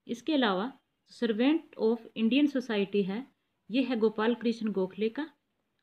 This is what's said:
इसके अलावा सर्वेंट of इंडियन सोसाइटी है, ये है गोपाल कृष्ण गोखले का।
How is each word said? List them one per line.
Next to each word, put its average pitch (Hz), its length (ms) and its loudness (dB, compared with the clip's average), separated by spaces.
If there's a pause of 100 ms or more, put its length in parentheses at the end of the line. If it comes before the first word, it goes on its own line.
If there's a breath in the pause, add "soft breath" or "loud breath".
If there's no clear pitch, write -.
इसके 247 260 -4
अलावा 226 440 0 (300)
सर्वेंट 247 640 0
of 226 240 0 (180)
इंडियन 247 300 4
सोसाइटी 208 560 0
है, 202 240 -6 (440)
ये 254 120 2
है 247 140 -2
गोपाल 220 380 0
कृष्ण 220 380 -2
गोखले 190 360 -2
का। 294 220 -8 (520)